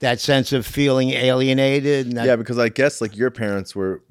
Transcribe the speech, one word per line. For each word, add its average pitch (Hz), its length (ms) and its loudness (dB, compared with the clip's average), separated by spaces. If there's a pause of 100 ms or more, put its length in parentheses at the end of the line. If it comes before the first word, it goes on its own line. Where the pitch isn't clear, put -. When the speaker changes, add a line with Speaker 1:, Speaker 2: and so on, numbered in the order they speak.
Speaker 1:
that 123 200 0
sense 135 320 0
of 127 140 0
feeling 131 440 0
alienated. 135 1000 2
And 120 80 -4
that 120 100 -2
Speaker 2:
Yeah, 123 100 4
because 117 220 -4
I 117 100 2
guess, 139 320 0
like, 104 160 -6
your 123 140 0
parents 101 440 -4
were, 95 360 -4